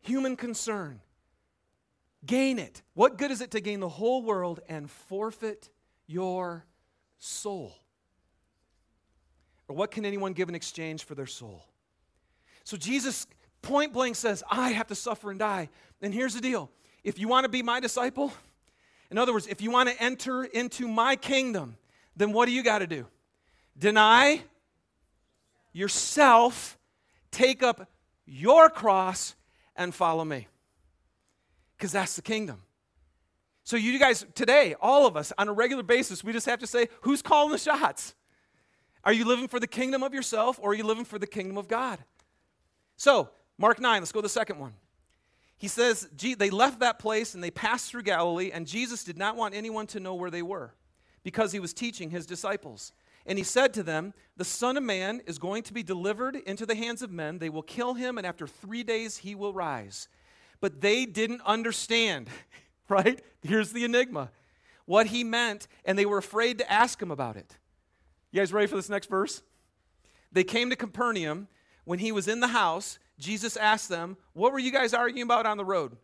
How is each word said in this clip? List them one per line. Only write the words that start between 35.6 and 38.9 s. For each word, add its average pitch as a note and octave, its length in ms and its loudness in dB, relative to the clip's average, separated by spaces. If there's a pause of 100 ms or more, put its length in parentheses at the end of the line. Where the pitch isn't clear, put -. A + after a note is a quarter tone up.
basis, A#3 420 0
we A3+ 100 -4
just A3+ 120 -4
have A#3+ 140 0
to A#3+ 80 -10
say, A#3+ 220 2 (120)
"Who's C#4 200 0
calling D4+ 300 4
the D4+ 60 -2
shots? C#4+ 560 -2 (880)